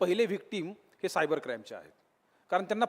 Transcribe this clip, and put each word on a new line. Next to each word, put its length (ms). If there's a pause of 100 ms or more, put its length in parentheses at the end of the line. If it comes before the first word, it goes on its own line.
पहिले 260
व्हिक्टीम 440 (320)
हे 60
सायबर 300
क्राईमचे 360
आहेत, 180 (580)
कारण 140
त्यांना 240